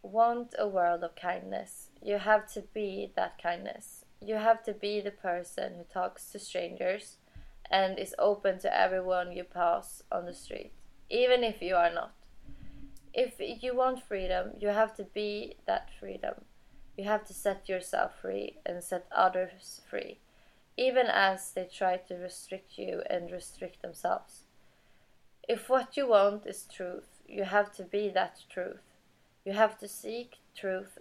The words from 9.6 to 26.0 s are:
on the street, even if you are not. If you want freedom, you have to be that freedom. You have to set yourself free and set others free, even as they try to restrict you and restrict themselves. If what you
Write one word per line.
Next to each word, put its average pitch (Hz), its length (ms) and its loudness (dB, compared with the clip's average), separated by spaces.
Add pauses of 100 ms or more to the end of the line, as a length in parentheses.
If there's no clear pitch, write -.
on 180 140 -4
the 175 100 -10
street, - 380 -12 (360)
even 247 360 6
if 220 180 -2
you 185 140 2
are 170 180 6
not. - 160 -4 (1040)
If 247 280 0 (240)
you 247 120 -2
want 254 260 2
freedom, 185 560 -2
you 202 100 0
have 214 280 2
to 202 80 -8 (100)
be 208 420 -6 (100)
that - 240 0 (100)
freedom. 196 340 -6 (640)
You 196 80 -6
have 208 220 0
to - 80 -16
set - 340 -2
yourself - 440 0 (100)
free 196 420 -6
and 175 180 -6
set 180 280 -6
others 185 800 2
free, - 280 -6 (580)
even 254 300 4
as 190 460 4
they 185 120 -4
try 185 340 0
to 180 160 -12
restrict 180 640 -12
you 185 320 -4
and 175 200 -2
restrict - 520 -12
themselves. - 640 -4 (1040)
If 233 200 0
what 254 280 2
you 277 120 0